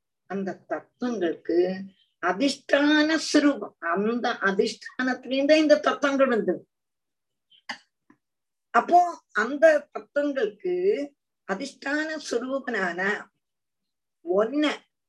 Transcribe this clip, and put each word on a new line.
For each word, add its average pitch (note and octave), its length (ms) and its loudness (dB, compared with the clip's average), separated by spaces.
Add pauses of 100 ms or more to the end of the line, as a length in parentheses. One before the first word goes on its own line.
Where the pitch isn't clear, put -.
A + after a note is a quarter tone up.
(260)
அந்த F#3+ 420 -8
தத்துவங்களுக்கு F#3+ 1160 -4 (380)
அதிஷ்டான D4 960 0 (160)
சுரூபம், C4+ 460 2
அந்த A3 540 -2
அதிஷ்டானத்திலேருந்து B3 1160 -2
இந்த D4+ 280 6
தத்துவங்கள் C4+ 480 0
வந்தது. G3+ 400 0 (2000)
அப்போ F4 520 4 (100)
அந்த C#4+ 600 2
தத்துவங்களுக்கு A3 1120 -2 (440)
அதிஷ்டான D4 640 -6 (140)
சுரூபனான G#3+ 960 -4 (1120)
ஒன்ன C4+ 340 0 (380)